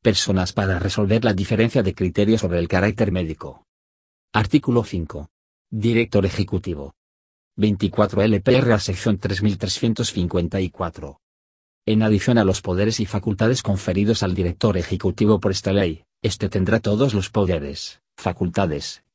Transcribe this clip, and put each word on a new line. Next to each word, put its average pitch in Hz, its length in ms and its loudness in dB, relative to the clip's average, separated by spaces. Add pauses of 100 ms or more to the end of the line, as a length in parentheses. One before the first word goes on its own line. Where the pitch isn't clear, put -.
personas 95 520 0
para 95 260 0
resolver 107 460 0
la 110 80 2
diferencia 110 500 0
de 92 100 -2
criterio 101 440 2
sobre 87 220 -2
el 85 100 -2
carácter 101 420 0
médico. 80 540 -6 (680)
Artículo 117 540 2
cinco. 80 420 -8 (420)
Director 110 560 2
Ejecutivo. 87 680 -4 (640)
Veinticuatro 101 640 2
L 107 180 2
P 117 160 4
R 123 180 4
A 104 60 4
sección 98 380 -2
tres 95 260 -4
mil 101 140 0
trescientos 110 560 -2
cincuenta 87 480 -2
y 95 80 -2
cuatro. 80 500 -10 (640)
En 110 160 4
adición 110 360 4
a 107 80 6
los 95 160 0
poderes 101 400 -2
y 104 40 -2
facultades 110 560 -2
conferidos 101 640 0
al 92 100 0
director 90 440 0
ejecutivo 98 640 0
por 104 100 0
esta 95 220 -2
ley, 90 320 -2 (160)
este 101 260 -2
tendrá 95 320 0
todos 107 340 0
los 98 160 -2
poderes, 82 720 -2 (160)
facultades, 87 880 -4 (120)